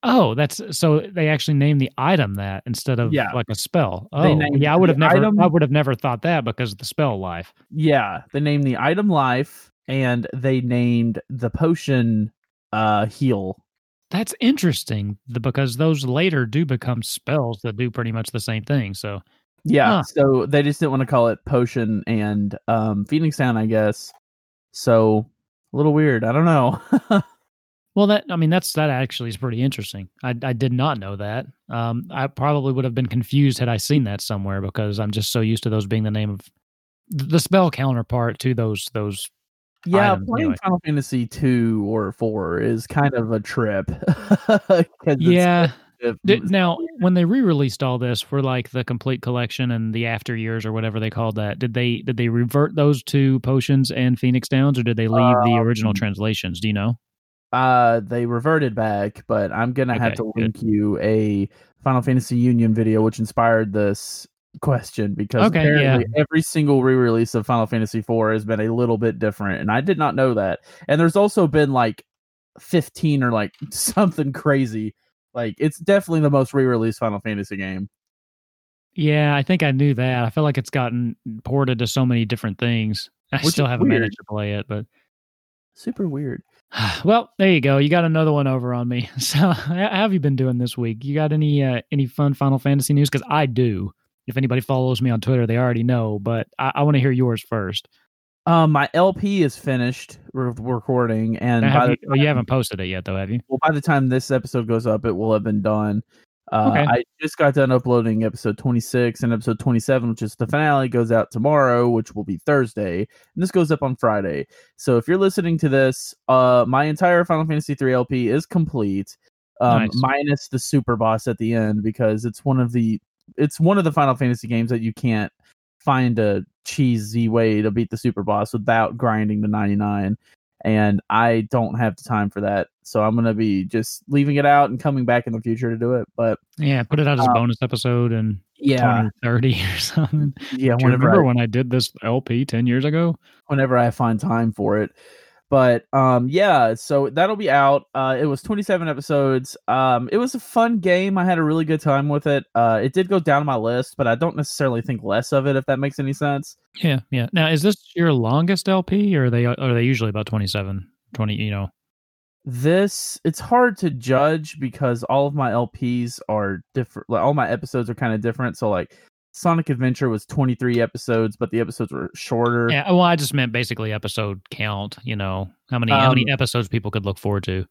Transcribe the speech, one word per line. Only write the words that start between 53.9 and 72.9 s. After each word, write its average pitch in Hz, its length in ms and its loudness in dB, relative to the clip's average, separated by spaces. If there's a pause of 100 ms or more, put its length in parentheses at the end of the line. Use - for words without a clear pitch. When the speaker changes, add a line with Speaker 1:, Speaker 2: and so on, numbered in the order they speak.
Speaker 1:
and 127 280 0
Phoenix 127 300 0
Downs, 135 300 2
or 120 60 0
did 117 120 0
they 113 120 0
leave 120 360 4
the 117 160 4
original 113 300 0
Speaker 2:
Um, 104 60 0
Speaker 1:
translations? 101 640 -4
Do 107 80 -2
you 104 60 -2
know? 110 240 -2 (540)
Speaker 2:
Uh, 123 460 4
they 120 280 -4
reverted 123 500 0
back, 104 500 -2
but 104 240 -2
I'm 120 220 -2
gonna 123 260 -2
have 113 140 0
Speaker 1:
Okay, - 60 -6
Speaker 2:
to 110 180 -6
Speaker 1:
good. 113 60 -2
Speaker 2:
link 110 200 -4
you 104 380 0
a 107 480 0 (340)
Final 131 180 2
Fantasy 123 360 0
Union 120 360 4
video, 110 300 2
which 110 160 0
inspired 113 540 0
this 104 520 -4 (380)
question, 113 520 -2
because 123 340 0
Speaker 1:
Okay, 160 160 2
yeah. 147 80 4 (240)
Speaker 2:
apparently 117 100 0 (100)
every 156 260 2
single 143 420 2
re-release 120 500 2
of 110 100 0
Final 117 220 0
Fantasy 110 360 -2
four 110 300 0
has 110 120 -2
been 107 160 -2
a 113 120 0
little 117 260 0
bit 113 200 -2
different, 104 420 -2
and 98 80 -2
I 113 120 2
did 170 180 0
not 147 160 0
know 131 200 2
that. 98 260 -2 (260)
And 147 140 2
there's 170 160 4
also 202 320 2
been, 143 240 2
like, 120 320 0 (560)
fifteen 151 640 0